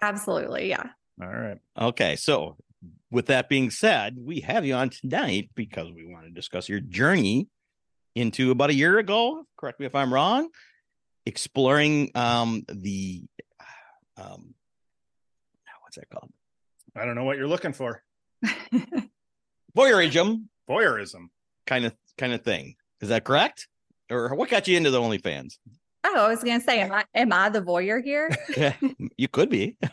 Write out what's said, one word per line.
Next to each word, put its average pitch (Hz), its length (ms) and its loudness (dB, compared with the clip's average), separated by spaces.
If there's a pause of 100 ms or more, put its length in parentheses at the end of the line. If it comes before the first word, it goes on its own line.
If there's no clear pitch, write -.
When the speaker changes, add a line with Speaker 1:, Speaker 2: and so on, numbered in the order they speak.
Speaker 1:
Absolutely. 196 680 -4
Yeah. - 140 -4 (360)
Speaker 2:
all 90 80 -12
right. 110 300 -8 (220)
Speaker 3:
Okay. 113 380 0
So 80 380 -2 (540)
with 120 180 0
that 127 220 2
being 131 220 2
said, 127 480 2
we 135 220 -8
have 196 220 -2
you 135 120 0
on 127 160 0
tonight 123 640 -2
because 95 360 -8
we 82 140 -20
want 82 200 -18
to 85 60 -20
discuss 85 380 -10
your 101 120 -4
journey 117 680 2 (680)
into 127 380 0
about 135 180 4
a 147 60 2
year 170 240 4
ago, 233 440 0 (140)
correct - 220 -10
me 139 80 -6
if 127 80 -6
I'm 135 180 0
wrong, 214 360 2 (760)
exploring, 147 880 2
um, 120 580 0
the, 95 520 -8 (960)
um, - 360 -20 (1300)
what's - 160 -20
that - 140 -20
called? - 200 -16 (640)
Speaker 2:
I 104 80 -6
don't 120 100 -4
know 123 100 -4
what 139 120 0
you're 135 100 -4
looking 165 260 -2
for. 120 280 -8 (400)
Speaker 1:
<laughs> 226 80 0 (1300)
Speaker 3:
Voyeurism. 208 640 4 (260)
Speaker 2:
Voyeurism. 110 560 0 (400)
Speaker 3:
Kind 127 200 0
of, 113 80 -4 (240)
kind 127 160 -4
of 113 100 -6
thing. 85 320 -4 (260)
Is 104 80 -4
that 113 140 2
correct? 156 440 0 (420)
Or 123 260 -2
what 254 140 -2
got 196 180 2
you 180 100 6
into 156 140 4
the 123 100 4
OnlyFans? 90 560 -4 (500)
Speaker 1:
Oh, 320 180 4
I 214 40 4
was 226 140 0
gonna 240 180 0
say, 240 200 2
am 190 100 -2
I, 202 120 0 (120)
am 226 180 4
I 190 160 4
the 214 120 0
voyeur 185 420 0
here? 294 260 -2 (260)
Speaker 3:
<laughs> 139 200 2 (420)
You 131 100 0
could 190 220 2
be. 123 260 0 (180)